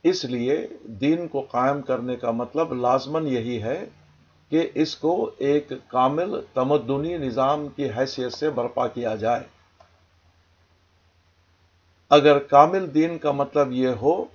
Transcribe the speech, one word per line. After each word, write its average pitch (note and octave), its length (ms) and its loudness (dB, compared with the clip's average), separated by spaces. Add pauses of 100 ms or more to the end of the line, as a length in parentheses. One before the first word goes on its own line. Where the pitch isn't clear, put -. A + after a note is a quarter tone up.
اس F3+ 220 2
لیے B2 300 -2 (440)
دین E3 280 0
کو C#3 120 -4 (100)
قائم C3+ 320 0
کرنے B2 340 -4
کا A#2+ 160 -4
مطلب B2 440 -2
لازماً C3 500 0
یہی A#2+ 360 -2
ہے C#3 220 -6 (680)
کہ D#3+ 220 2
اس D#3 220 0
کو E3 180 0 (260)
ایک C#3+ 320 0 (160)
کامل D3 520 0 (140)
تمدنی C#3 640 0
نظام C#3 500 -2
کی C3+ 220 -6
حیثیت B2 420 -4
سے D3+ 180 -2
برپا B2 380 -2
کیا A2+ 280 -4
جائے۔ A2 260 -2 (2750)
اگر C#3+ 280 8 (100)
کامل D#3+ 460 6
دین E3 240 2
کا D3+ 160 -2
مطلب C#3 400 0
یہ B2+ 260 0
ہو D3 140 2 (200)